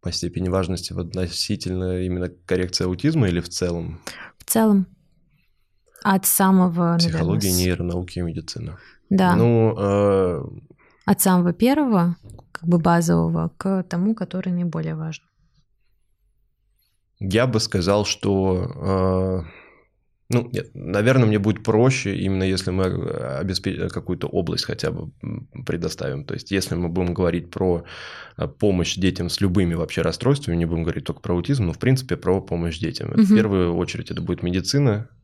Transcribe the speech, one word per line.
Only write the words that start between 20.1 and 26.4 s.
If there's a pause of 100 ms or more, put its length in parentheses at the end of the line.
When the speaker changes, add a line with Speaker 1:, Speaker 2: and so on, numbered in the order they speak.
Speaker 1:
ну,
нет,
наверное,
мне
будет
проще,
именно
если
мы,
э,
обеспе-,
какую-то
область
хотя
бы, (120)
м, (180)
предоставим.
То
есть,